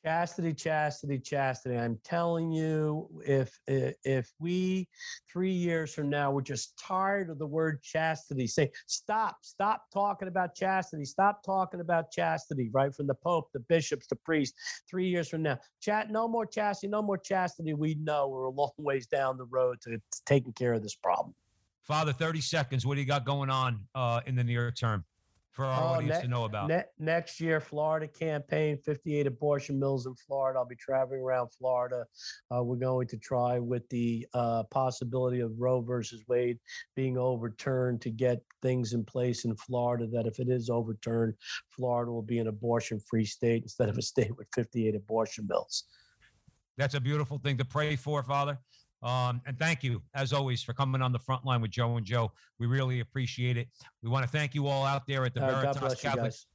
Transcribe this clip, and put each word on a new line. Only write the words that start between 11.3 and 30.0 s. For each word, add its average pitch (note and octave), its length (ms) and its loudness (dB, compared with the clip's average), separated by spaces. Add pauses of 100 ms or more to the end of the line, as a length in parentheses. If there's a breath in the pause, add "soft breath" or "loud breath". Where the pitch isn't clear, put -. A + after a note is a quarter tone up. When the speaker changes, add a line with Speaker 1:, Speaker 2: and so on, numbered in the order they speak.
Speaker 1:
talking F#3 380 0
about E3 300 2
chastity," D#3+ 600 -2
right? C3+ 240 4
From C#3+ 120 -2
the C#3 60 2
Pope, E3 400 0
the C#3 60 -4
bishops, D3+ 480 0
the - 80 0
priests, D3+ 400 0 (340 loud breath)
three F#3 200 0
years F3 180 0
from D#3+ 140 -4
now, C#3+ 180 0 (220 loud breath)
"Chat, G#3+ 280 0
no A3 200 0
more A3+ 160 0
chastity, G#3 420 -2
no G#3 140 0
more G3+ 160 0
chastity." F3+ 560 -2
We D#3 220 0
know D3+ 340 0
we're C3 140 -4
a C3 80 0
long C#3 260 0
ways C#3 280 0
down C3+ 320 0
the B2+ 100 -12
road B2 340 2
to, A#2 160 -6
to - 280 -10
taking C3 280 4
care B2 180 0
of A#2 100 2
this G#2+ 140 -8
problem. - 400 -2 (480)
Speaker 2:
Father, D3+ 300 0
thirty D#3+ 280 -2
seconds. C3+ 440 0
What C#3 100 0
do C#3+ 60 -2
you C3 60 -2
got C#3 180 0
going C#3 240 0
on, B2+ 320 0 (120)
uh, A#2+ 320 0
in C3 120 -2
the B2 80 2
near A#2+ 260 0
term G#2+ 320 0 (480)
for C3+ 140 -6
our C3 160 2
Speaker 1:
Oh, E3 140 2
Speaker 2:
audience D#3 220 0
Speaker 1:
ne-, F3+ 40 0
Speaker 2:
to B2 80 -4
know A#2+ 160 0
about? G#2 240 -2
Speaker 1:
ne-, E3+ 140 2 (160)
next E3 420 0
year, D#3+ 180 2
Florida D#3 480 0
campaign, D3+ 680 -2
fifty-eight D3 500 0
abortion C#3 500 0
mills C3+ 280 0